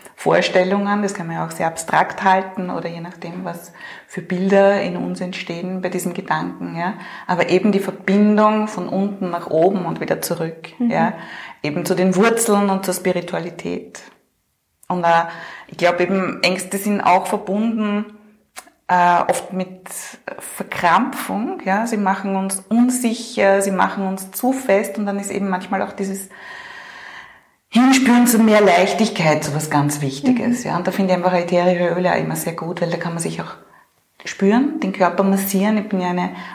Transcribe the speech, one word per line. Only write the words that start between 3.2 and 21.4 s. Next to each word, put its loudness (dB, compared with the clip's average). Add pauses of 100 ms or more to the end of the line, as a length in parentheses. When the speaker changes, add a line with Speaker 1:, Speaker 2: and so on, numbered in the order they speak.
Speaker 1:
was -12 (340)
für -10
Bilder 4
in -4
uns -4
entstehen -6
bei -2
diesem -4
Gedanken, -6
ja. -2 (340)
Aber 0
eben 4
die 4
Verbindung 2
von -6
unten -2
nach -6
oben 2
und -4
wieder -2
zurück, -6 (100)
Speaker 2:
Mhm. 0
Speaker 1:
ja. 0 (480)
Eben -4
zu 0
den 2
Wurzeln 4
und -2
zur -2
Spiritualität. -6 (840)
Und -2
da 4 (400)
ich -18
glaub 2
eben, 0
Ängste -2
sind -2
auch 4
verbunden, -2 (840)
äh, 4
oft -4
mit -8 (500)
Verkrampfung, 0